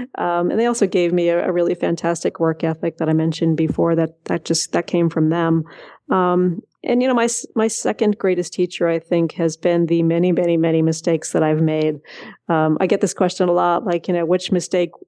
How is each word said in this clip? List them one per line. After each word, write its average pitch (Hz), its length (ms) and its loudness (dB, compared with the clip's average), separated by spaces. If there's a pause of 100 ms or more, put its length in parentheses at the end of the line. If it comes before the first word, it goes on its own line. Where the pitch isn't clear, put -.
(160)
Um, 175 340 -2
and 208 80 0
they 233 80 2
also 233 200 0
gave 175 260 0
me 175 160 2
a, 170 180 0
a 185 60 -2
really 175 220 0
fantastic 170 680 -2
work 160 240 0
ethic 160 340 -4
that 156 100 -2
I 160 40 2
mentioned 160 440 0
before 165 380 0
that, 160 300 0
that 175 200 -4
just, - 280 -4
that 170 140 0
came 170 240 2
from 156 180 0
them. 165 360 0 (460)
Um, 180 500 2 (260)
and, 247 140 2
you 254 80 0
know, 247 60 2
my 233 100 2
s-, - 300 -4
my 220 120 2
second 208 520 -2
greatest 175 340 -2
teacher, 180 360 -2
I 165 100 0
think, 165 340 0
has 165 240 -2
been 170 300 2
the 165 160 2
many, 170 300 2
many, 170 260 2
many 160 240 2
mistakes 160 500 -2
that 160 100 2
I've 156 200 2
made. 156 360 0 (520)
Um, 156 280 2
I 185 80 0
get 196 140 2
this 185 140 -2
question 180 340 0
a 175 40 2
lot, 175 340 0
like, 175 200 -2
you 185 60 -2
know, 170 140 0
"Which 185 260 0
mistake 175 380 -2 (180)